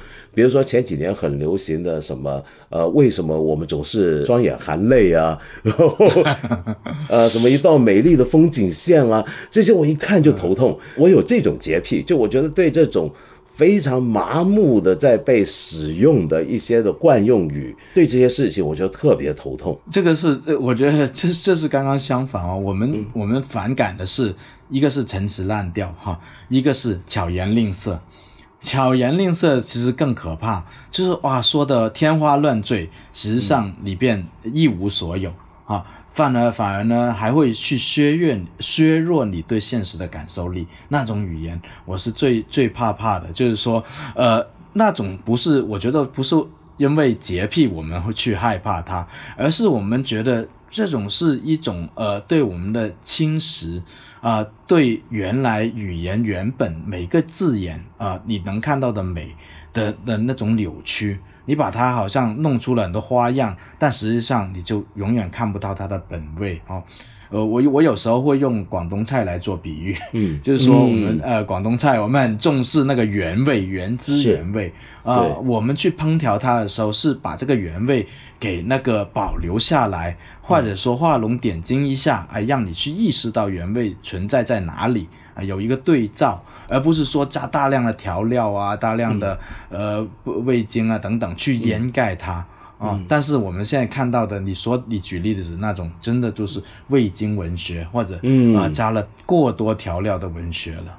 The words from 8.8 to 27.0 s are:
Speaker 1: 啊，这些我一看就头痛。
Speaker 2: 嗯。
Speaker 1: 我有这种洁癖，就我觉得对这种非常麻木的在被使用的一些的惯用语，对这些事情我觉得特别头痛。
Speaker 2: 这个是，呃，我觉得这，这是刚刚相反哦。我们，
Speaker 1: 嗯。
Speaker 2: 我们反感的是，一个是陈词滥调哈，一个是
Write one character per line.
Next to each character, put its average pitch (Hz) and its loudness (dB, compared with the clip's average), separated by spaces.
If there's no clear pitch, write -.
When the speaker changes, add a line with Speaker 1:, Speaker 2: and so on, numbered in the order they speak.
Speaker 1:
啊， 110 4
这 220 4
些 214 6
我 175 6
一 151 2
看 180 4
就 147 8
头 95 2
痛。 123 2
Speaker 2:
嗯。 139 2
Speaker 1:
我 170 8
有 190 8
这 220 2
种 98 2
洁 80 -2
癖， 95 -2
就 180 0
我 113 2
觉 123 2
得 156 0
对 160 2
这 151 4
种 80 0
非 190 4
常 131 0
麻 113 0
木 190 6
的 92 4
在 123 4
被 117 4
使 80 -4
用 104 4
的 80 0
一 101 -2
些 117 2
的 98 2
惯 131 4
用 104 4
语， 71 -8
对 170 6
这 123 2
些 123 6
事 123 0
情 98 -2
我 76 -2
觉 78 -4
得 95 2
特 131 2
别 73 -4
头 69 -10
痛。 76 -6
Speaker 2:
这 185 2
个 170 4
是， 151 0
呃， 151 0
我 127 0
觉 135 2
得 147 2
这， - -4
这 180 0
是 156 0
刚 139 0
刚 139 0
相 131 -2
反 92 -6
哦。 92 -4
我 98 -2
们， 107 -2
Speaker 1:
嗯。 107 -6
Speaker 2:
我 110 -4
们 120 -2
反 120 -6
感 101 -2
的 92 -8
是， 101 -2
一 135 -2
个 143 2
是 135 -2
陈 98 -4
词 95 -6
滥 98 -4
调 92 -6
哈， 87 -8
一 131 2
个 135 4
是 101 -2